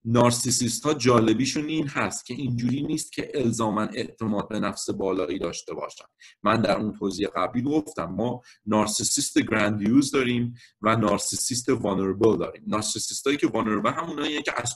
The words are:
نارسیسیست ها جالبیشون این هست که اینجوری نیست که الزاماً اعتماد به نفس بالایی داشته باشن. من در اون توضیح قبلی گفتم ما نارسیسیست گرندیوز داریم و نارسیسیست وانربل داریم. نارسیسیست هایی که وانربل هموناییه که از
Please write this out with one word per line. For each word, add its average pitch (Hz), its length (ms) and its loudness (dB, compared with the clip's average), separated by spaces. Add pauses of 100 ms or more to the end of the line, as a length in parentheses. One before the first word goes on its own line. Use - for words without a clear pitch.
نارسیسیست 120 800 2
ها 151 80 2
جالبیشون 123 720 4
این 156 220 -2
هست 120 380 -4
که - 80 -10
اینجوری 123 480 -2
نیست 151 300 -4
که - 220 -8
الزاماً 117 480 0
اعتماد 107 680 -4
به 107 100 -4
نفس - 300 -4
بالایی 95 500 -2
داشته 85 340 -6
باشن. 76 320 -10 (380)
من 110 180 4
در 143 160 2
اون 104 220 -2
توضیح 95 280 -2
قبلی 92 340 -2
گفتم 143 440 -2
ما 107 360 -4 (240)
نارسیسیست 107 760 0
گرندیوز 107 720 2
داریم 120 420 0 (280)
و 110 140 4
نارسیسیست 107 760 0
وانربل 98 680 2
داریم. - 300 -6
نارسیسیست 104 600 -4
هایی 147 100 2
که 156 100 2
وانربل 107 440 0
هموناییه 151 500 -4
که 147 200 -4
از 120 140 -4